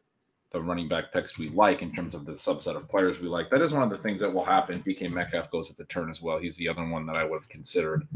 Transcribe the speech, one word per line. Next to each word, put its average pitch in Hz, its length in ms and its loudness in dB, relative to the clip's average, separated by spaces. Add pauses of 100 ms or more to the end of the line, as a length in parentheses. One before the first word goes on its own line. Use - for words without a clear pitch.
(500)
the 82 120 -4
running 87 240 -2
back 80 260 -2
picks - 240 -2
we 80 120 -6
like 95 340 6
in 82 100 -6
terms 80 220 -6
of 73 100 -10
the 76 100 -10
subset - 420 -2
of 82 120 -10
players 92 300 4
we 87 80 -6
like. 85 240 -2
That 135 100 6
is 156 120 4
one 143 100 4
of 113 80 4
the 98 80 -4
things 101 240 -2
that 90 100 2
will 90 120 0
happen. 90 380 2
D 95 120 0
K 90 140 -4
Metcalf 87 420 -2
goes 80 180 -2
at - 80 -16
the 82 100 -16
turn 82 240 -4
as 80 120 -10
well. 80 160 0
He's 85 180 -4
the 82 120 -2
other 82 180 -2
one 80 200 -4
that 80 100 -2
I 80 80 2
would 78 160 -2
have - 80 -20
considered 78 680 0